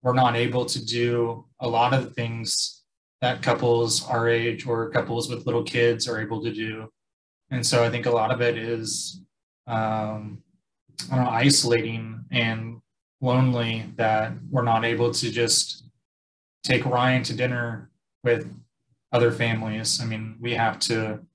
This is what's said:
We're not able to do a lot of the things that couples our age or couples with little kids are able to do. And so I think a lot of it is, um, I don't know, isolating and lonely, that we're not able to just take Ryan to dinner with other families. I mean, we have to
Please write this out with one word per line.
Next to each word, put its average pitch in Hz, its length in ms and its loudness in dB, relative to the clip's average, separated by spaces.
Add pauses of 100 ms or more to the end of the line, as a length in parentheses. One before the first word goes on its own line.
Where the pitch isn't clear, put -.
We're 127 100 2
not 123 220 4
able 120 320 0
to 113 180 -4
do 120 600 0 (140)
a 127 80 -4
lot 117 260 4
of 127 100 2
the - 80 -10
things 113 720 -4 (380)
that 123 200 0
couples 117 680 2
our 117 220 2
age 117 380 0
or 113 240 -2
couples 117 380 -2
with 117 160 -8
little 117 180 0
kids 117 440 2
are 113 140 -4
able 104 220 -6
to 113 100 -4
do. 110 360 -8 (600)
And 123 160 -4
so 120 180 4
I 117 60 4
think 117 160 -4
a 120 60 2
lot 110 200 2
of 117 100 0
it 120 160 2
is, 113 640 -6 (440)
um, 107 800 -4 (680)
I 135 40 0
don't 127 100 4
know, 120 60 2
isolating 117 1000 2
and 113 500 -2 (400)
lonely, 120 640 2 (100)
that 110 380 2 (160)
we're 123 140 0
not 113 220 4
able 117 260 2
to 117 200 -2
just - 540 0 (800)
take 127 220 2
Ryan 127 380 2
to - 120 -6
dinner 120 540 -4 (340)
with 117 300 0 (580)
other 120 200 4
families. 113 680 -2
I 117 40 -4
mean, 110 340 -6
we 120 140 -4
have 117 260 0
to 110 420 -2 (140)